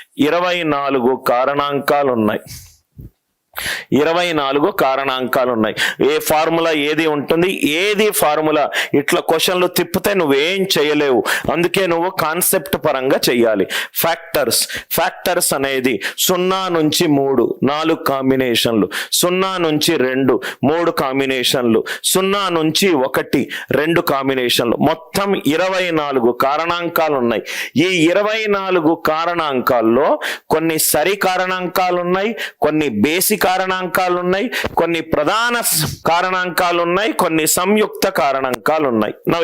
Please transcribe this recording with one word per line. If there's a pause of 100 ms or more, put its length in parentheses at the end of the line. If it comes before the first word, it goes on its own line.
(180)
ఇరవై
నాలుగు
కారణాంకాలు
ఉన్నాయి. (1600)
ఇరవై
నాలుగు (140)
కారణాంకాలు
ఉన్నాయి. (360)
ఏ (160)
ఫార్ములా (180)
ఏది
ఉంటుంది, (340)
ఏది (140)
ఫార్ములా (380)
ఇట్లా (100)
క్వశ్చన్లు (120)
తిప్పితే
నువ్వేం (120)
చేయలేవు. (320)
అందుకే
నువ్వు (140)
కాన్సెప్ట్ (100)
పరంగా (100)
చెయ్యాలి. (380)
ఫ్యాక్టర్స్, (360)
ఫ్యాక్టర్స్
అనేది (320)
సున్నా (140)
నుంచి (120)
మూడు, (280)
నాలుగు (100)
కాంబినేషన్లు, (320)
సున్నా (140)
నుంచి (140)
రెండు, (340)
మూడు (120)
కాంబినేషన్లు, (300)
సున్నా (160)
నుంచి (200)
ఒకటి, (380)
రెండు (120)
కాంబినేషన్లు, (120)
మొత్తం (280)
ఇరవై (140)
నాలుగు (140)
కారణాంకాలు
ఉన్నాయి. (420)
ఈ (220)
ఇరవై (180)
నాలుగు (180)
కారణాంకాల్లో (460)
కొన్ని (140)
సరి (140)
కారణాంకాలు
ఉన్నాయి, (340)
కొన్ని (160)
బేసిక్
కారణాంకాలు
ఉన్నాయి, (320)
కొన్ని (140)
ప్రధాన (160)
స-, (200)
కారణాంకాలు
ఉన్నాయి, (120)
కొన్ని (120)
సంయుక్త (140)
కారణాంకాలు
ఉన్నాయి. (180)
Now